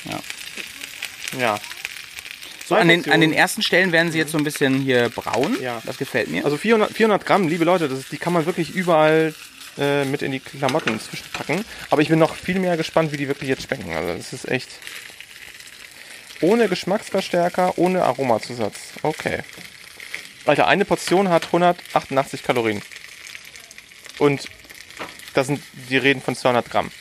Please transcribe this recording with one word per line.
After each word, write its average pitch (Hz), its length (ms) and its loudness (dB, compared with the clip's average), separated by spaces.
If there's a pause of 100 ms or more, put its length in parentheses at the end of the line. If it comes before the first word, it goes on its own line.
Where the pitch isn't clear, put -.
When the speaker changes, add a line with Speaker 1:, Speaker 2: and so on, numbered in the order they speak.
Speaker 1:
Ja. - 160 -8 (1160)
Speaker 2:
Ja. 113 220 2 (1040)
Speaker 1:
So, 175 100 2
an 175 120 6
den, 165 140 6
Speaker 2:
Zwei 143 80 -4
Portionen. 147 40 6
Speaker 1:
an 160 80 6
den 160 100 4
ersten 185 300 2
Stellen 185 300 2
werden 165 200 4
sie 160 60 0
jetzt 156 140 -2
so 160 60 0
ein 147 60 0
bisschen 139 360 0
hier 123 280 2
braun. 123 520 -2
Speaker 2:
Ja. 120 240 -6
Speaker 1:
Das - 140 -8
gefällt 127 320 -2
mir. 156 140 -2
Speaker 2:
Also 147 140 0
vierhundert 214 680 2
Gramm, 170 220 4
liebe 165 160 2
Leute, 170 240 4
das 131 100 -4
ist, - 140 -12
die 147 60 -10
kann 170 160 -2
man 156 120 2
wirklich 170 240 -2
überall, 160 640 4 (440)
äh, 143 260 2
mit 135 180 -2
in 143 100 -2
die 135 80 -6
Klamotten 139 500 -2
inzwischen - 420 -8
packen. 185 320 -4 (260)
Aber 147 120 4
ich 143 60 2
bin 160 100 4
noch 160 180 4
viel 185 240 -4
mehr 180 160 0
gespannt, 160 360 0
wie 151 40 -6
die 139 120 -4
wirklich 139 200 -4
jetzt 131 140 -2
schmecken. 95 320 -6
Also 85 200 -2
das 120 180 -10
ist 131 160 -12
echt 127 200 -4 (1700)
ohne 214 280 4
Geschmacksverstärker, 180 1080 0
ohne 180 260 2
Aromazusatz. 120 720 0 (260)
Okay. - 380 -4 (1040)
Alter, 143 220 4
eine 170 180 4
Portion 185 440 2
hat 165 240 2
hundertachtundachtzig 170 880 0
Kalorien. 113 400 0 (1400)
Und 143 300 2 (840)
das 135 120 2
sind, 143 160 -2 (260)
die 131 80 0
reden 131 240 4
von 127 140 -4
zweihundert 123 360 2
Gramm. 90 200 0 (100)